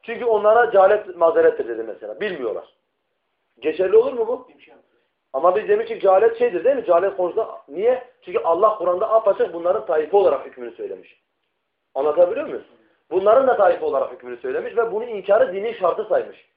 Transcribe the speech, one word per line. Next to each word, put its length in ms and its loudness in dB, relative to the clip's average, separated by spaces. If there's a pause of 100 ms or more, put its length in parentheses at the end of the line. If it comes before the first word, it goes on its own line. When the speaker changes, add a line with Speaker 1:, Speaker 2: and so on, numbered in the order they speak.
Speaker 1:
Çünkü 220 -10
onlara 460 4
cehalet 460 4
mazerettir 520 2
dedi 140 -6
mesela. 380 -12
Bilmiyorlar. 440 -6 (960)
Geçerli 380 0
olur 160 4
mu 140 -4
bu? 260 -8
Speaker 2:
İmkansız. 340 -20 (500)
Speaker 1:
Ama 200 2
biz 120 -4
demiştik 340 -2
cehalet 360 4
şeydir 260 -2
değil 120 2
mi? 80 -6
Cehalet 320 0
konusunda 520 -4
niye? 360 -2 (180)
Çünkü 160 -6
Allah 400 2
Kur'an'da 320 -2
apaçık 440 0
bunların 320 -2
taife 300 0
olarak 300 2
hükmünü 240 -14
söylemiş. 500 -14 (760)
Anlatabiliyor 520 0
muyum? 180 -12 (460)
Bunların 360 4
da 100 2
taife 280 2
olarak 280 -2
hükmünü 240 -14
söylemiş 400 -8
ve 160 -2
bunu 120 -6
inkarı 500 0
dinin 180 -6
şartı 320 -2
saymış. 520 -6